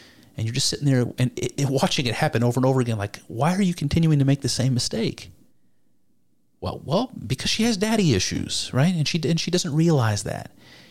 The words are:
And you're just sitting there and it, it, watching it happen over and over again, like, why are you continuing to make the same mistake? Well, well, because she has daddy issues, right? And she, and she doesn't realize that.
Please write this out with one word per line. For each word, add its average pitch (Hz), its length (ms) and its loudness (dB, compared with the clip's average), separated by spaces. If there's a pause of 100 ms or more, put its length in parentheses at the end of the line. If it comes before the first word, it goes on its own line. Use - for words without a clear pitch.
(380)
And 107 80 -4
you're 113 80 -6
just 131 140 0
sitting - 180 -4
there 127 200 4 (120)
and 123 200 0
it, - 200 -4
it, 139 120 0
watching 135 360 0
it 110 100 0
happen - 280 0
over 123 160 0
and 127 60 2
over 131 160 2
again, 117 160 -2
like, 101 300 -6
why 147 280 0
are 202 60 0
you 180 120 2
continuing 160 460 2
to 135 60 4
make 139 160 2
the 123 80 -2
same 131 240 0
mistake? - 580 -4 (1300)
Well, - 240 -8
well, 208 280 -2 (140)
because - 240 -6
she - 140 0
has 226 140 0
daddy 208 360 2
issues, - 600 -2
right? 160 200 4
And 156 140 0
she, 170 220 -2
and 165 100 2
she - 120 -4
doesn't 175 220 0
realize 139 500 2
that. - 280 -8 (400)